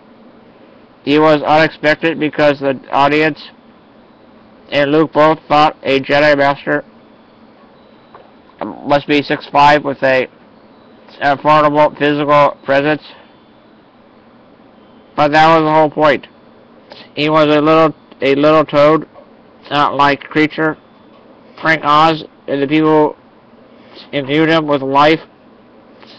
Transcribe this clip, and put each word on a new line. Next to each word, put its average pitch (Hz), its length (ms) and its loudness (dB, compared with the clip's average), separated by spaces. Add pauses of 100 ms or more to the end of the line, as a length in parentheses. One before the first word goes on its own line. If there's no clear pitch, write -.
(1040)
He 143 160 0
was 156 240 2
unexpected 151 760 -2
because 147 400 -2
the 135 180 -4 (140)
audience 147 580 -2 (1200)
and 143 220 -2
Luke 151 200 0
both 151 360 2
thought 151 340 0
a 135 160 -2
Jedi 143 380 0
Master 143 480 -2 (1800)
must 107 440 -6
be 147 160 -2
six - 240 -8
five 147 360 2
with 139 200 -8
a, 131 260 0 (920)
a 139 160 -2
formidable 151 600 0
physical 147 680 0
presence. 143 380 -2 (2250)
But 147 160 0
that 160 220 4
was 160 100 2
the 156 80 0
whole 156 160 2
point. 151 380 -2 (920)
He 147 140 -2
was 156 160 2
a 147 160 2
little, 160 320 2 (260)
a 139 140 0
little 151 320 2
toad, 151 420 2 (640)
not 139 240 -2
like 139 300 0
creature. 156 520 -2 (880)
Frank 160 200 -2
Oz 151 420 0 (220)
and 139 140 -4
the 139 80 -2
people 156 480 0 (960)
imbued 143 380 -2
him 160 160 -2
with 143 160 -2
life, 147 380 0 (1000)